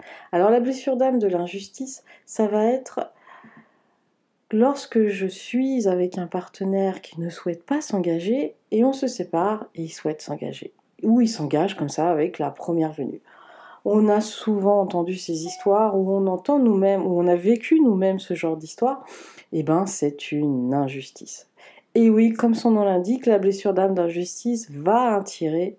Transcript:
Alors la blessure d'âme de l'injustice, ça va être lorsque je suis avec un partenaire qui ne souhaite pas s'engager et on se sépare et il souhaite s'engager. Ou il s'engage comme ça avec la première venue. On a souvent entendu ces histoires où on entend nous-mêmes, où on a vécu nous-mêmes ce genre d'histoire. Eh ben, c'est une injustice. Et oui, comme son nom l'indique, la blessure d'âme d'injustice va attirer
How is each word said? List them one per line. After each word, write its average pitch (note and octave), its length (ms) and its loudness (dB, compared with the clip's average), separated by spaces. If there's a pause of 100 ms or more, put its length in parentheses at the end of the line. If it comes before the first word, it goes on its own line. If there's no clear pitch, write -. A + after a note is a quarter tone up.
(320)
Alors F3+ 180 4
la A#3+ 120 4
blessure C4 340 -2
d'âme B3+ 240 2
de G3+ 80 2
l'injustice, F3+ 800 -6 (200)
ça G#3+ 220 -2
va G#3+ 160 0
être C4 480 -4 (1400)
lorsque A3+ 560 2
je F#3+ 200 -2
suis B3 600 -2
avec F3+ 280 0
un F3 100 -6
partenaire F#3+ 760 -4
qui - 180 -14
ne E3+ 100 -6
souhaite E3+ 360 -8
pas D4 160 -2
s'engager F#3+ 720 -2 (160)
et A3+ 140 2
on C4+ 80 2
se C4+ 140 -4
sépare F#3+ 580 -4 (100)
et E3 80 -8
il D#3+ 60 -8
souhaite D#3 320 -8
s'engager. C#3+ 520 -12 (300)
Ou A3+ 160 4
il A3+ 80 4
s'engage D#3+ 480 -2
comme D3 140 -4
ça D#3 200 0
avec D#3+ 300 0
la C#3+ 120 -4
première D#3+ 420 -2
venue. - 280 -8 (680)
On G#3+ 200 4
a G#3 100 4
souvent G3+ 600 0
entendu F#3 340 -2
ces E3 300 -6
histoires G3+ 520 2
où F#3+ 140 0
on G3 160 2
entend F#3+ 320 0
nous-mêmes, G3 460 4
où F3+ 160 0
on F3 60 2
a F3 100 4
vécu A3+ 420 2
nous-mêmes F#3+ 400 4
ce F#3+ 140 -8
genre E3 240 -2
d'histoire. A#3+ 480 -4 (480)
Eh D#3+ 100 -2
ben, D#3+ 220 2
c'est D3 480 -4
une C3+ 400 0
injustice. C3+ 760 -6 (460)
Et A3+ 140 6
oui, A3+ 240 4
comme A#3 200 2
son A3+ 180 2
nom G#3 120 4
l'indique, G3 420 0
la G#3+ 140 6
blessure G3 340 0
d'âme F#3+ 220 2
d'injustice F3+ 760 -4
va G#3 440 2
attirer F3+ 640 -2